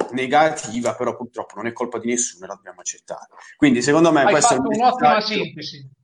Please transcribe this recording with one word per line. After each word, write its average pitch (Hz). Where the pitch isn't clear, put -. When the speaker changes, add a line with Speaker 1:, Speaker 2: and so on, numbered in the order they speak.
Speaker 1:
negativa, 127
però 120
purtroppo -
non 104
è 117
colpa 120
di 110
nessuno 120
e 92
la 98
dobbiamo 95
accettare. -
Quindi 123
secondo 160
me 143
Speaker 2:
Hai -
Speaker 1:
questo 147
è -
il 131
Speaker 2:
fatto 214
un'ottima 240
Speaker 1:
messaggio, 214
Speaker 2:
sintesi. 147